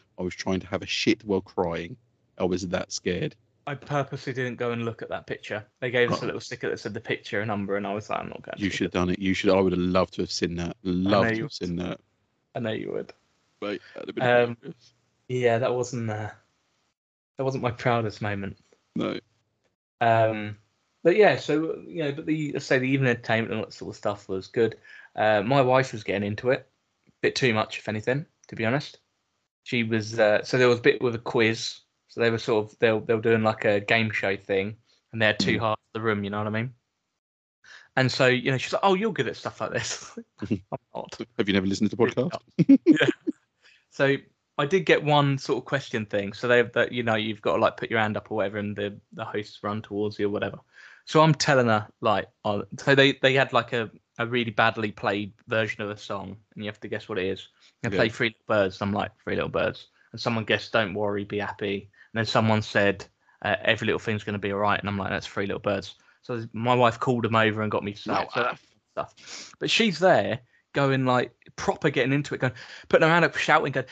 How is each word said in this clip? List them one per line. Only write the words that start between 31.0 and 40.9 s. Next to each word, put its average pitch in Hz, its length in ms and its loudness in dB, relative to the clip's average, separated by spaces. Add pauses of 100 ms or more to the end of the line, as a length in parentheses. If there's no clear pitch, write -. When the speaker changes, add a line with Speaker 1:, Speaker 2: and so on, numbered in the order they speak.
Speaker 2:
with 120 140 0
a 117 60 -4
quiz. 113 580 0 (300)
So - 120 -6
they 117 100 4
were 113 80 0
sort 107 320 0
of, - 80 -20
they 113 140 4
were, 107 80 0
they 113 140 0
were 110 80 0
doing, 113 200 4
like, 110 220 0
a 104 160 2
game 110 300 0
show 101 260 -2
thing, 98 400 -2 (360)
and 113 100 -2
they 110 40 4
had 107 120 2
two 113 180 0
Speaker 1:
Mm. - 40 -2
Speaker 2:
halves 110 200 -2 (140)
of 113 60 -6
the - 20 -
room, 104 220 0
you 98 60 -4
know 104 80 -4
what 107 80 -2
I 107 40 -4
mean? 113 240 -6 (1200)
And 131 140 4
so, 135 160 2
you 127 240 2
know, 131 80 0
she's - 140 -8
like, 175 100 0
"Oh, 196 120 4
you're 208 180 -2
good 127 160 -4
at 82 80 -8
stuff - 240 -10
like 110 120 -6
this." - 380 -6 (300)
<laughs> 104 100 -6
I'm 101 120 -4 (320)